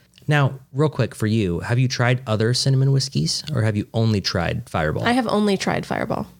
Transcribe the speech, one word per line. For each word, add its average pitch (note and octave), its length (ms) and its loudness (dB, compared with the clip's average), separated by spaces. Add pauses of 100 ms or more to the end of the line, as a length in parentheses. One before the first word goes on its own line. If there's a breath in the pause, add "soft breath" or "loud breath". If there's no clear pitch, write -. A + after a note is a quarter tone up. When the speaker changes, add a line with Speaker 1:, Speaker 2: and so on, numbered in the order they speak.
(280 soft breath)
Speaker 1:
Now, D3 320 2 (140)
real D3 160 2
quick B2 240 -2
for A2 140 -2
you, G2+ 320 2
have G#2 180 -2
you B2+ 100 2
tried B2+ 380 0
other A2 300 0
cinnamon C3+ 360 2
whiskeys, C#3 520 -2 (100)
or A#2+ 80 0
have A2 160 0
you G2+ 160 -2
only A2 280 2
tried E2 460 -2
Fireball? D#2+ 360 -2
Speaker 2:
I A#3 80 2
have B3 160 0
only G#3 280 2
tried - 300 -2
Fireball. - 400 -4 (140)